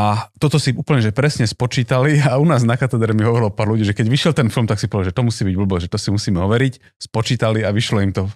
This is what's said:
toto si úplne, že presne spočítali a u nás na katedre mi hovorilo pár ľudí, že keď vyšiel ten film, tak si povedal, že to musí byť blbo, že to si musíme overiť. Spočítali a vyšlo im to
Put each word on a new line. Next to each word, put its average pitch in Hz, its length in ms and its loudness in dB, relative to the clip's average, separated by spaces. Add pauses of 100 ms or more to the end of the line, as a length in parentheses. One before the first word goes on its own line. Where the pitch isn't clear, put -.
(340)
toto 156 220 0
si 135 160 0
úplne, 151 260 0
že 110 140 2
presne 135 320 0
spočítali 127 760 0
a 131 220 2
u 165 80 4
nás 127 160 2
na 117 100 2
katedre 113 380 0
mi 107 100 2
hovorilo 117 300 2
pár 107 160 -2
ľudí, 110 160 0
že 101 80 2
keď 110 160 -2
vyšiel 151 240 2
ten 127 160 0
film, 117 160 -2
tak 107 160 -2
si 107 80 -2
povedal, 92 240 -2
že - 20 -20
to 127 80 -2
musí 117 220 -2
byť 95 100 0
blbo, 95 240 0
že 85 80 -4
to 107 140 -6
si - 80 -6
musíme 98 320 -2
overiť. 120 580 -2
Spočítali 110 640 -2
a 104 100 0
vyšlo 107 300 0
im 98 100 0
to 95 240 -4